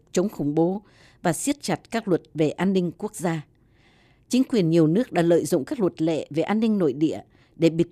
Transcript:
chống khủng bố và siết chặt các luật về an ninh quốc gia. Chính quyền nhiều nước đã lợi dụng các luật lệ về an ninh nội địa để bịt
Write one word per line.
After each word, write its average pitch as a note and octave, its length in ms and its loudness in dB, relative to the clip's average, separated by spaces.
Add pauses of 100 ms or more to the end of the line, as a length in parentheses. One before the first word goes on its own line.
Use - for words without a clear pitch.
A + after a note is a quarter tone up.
(120)
chống F#3 180 0
khủng D3 260 -4
bố F3 260 0 (400)
và E3+ 120 0
siết - 280 -4
chặt E3+ 180 -4 (120)
các A3+ 160 -4
luật E3+ 140 0 (120)
về D3+ 160 0
an F#3 240 -2
ninh F3+ 240 0
quốc - 180 -10
gia. E3 300 -6 (840)
Chính B3 140 2
quyền G3 260 0
nhiều E3 180 4
nước F3+ 240 0
đã F3 100 0
lợi E3+ 240 4
dụng D3 200 0
các D4+ 140 -8
luật F3+ 220 -2
lệ D#3+ 280 -2
về D3+ 140 -2
an G#3 160 -2
ninh A3 180 0
nội D#3+ 160 2
địa C3 280 -2 (340)
để E3 140 4
bịt E3 220 -2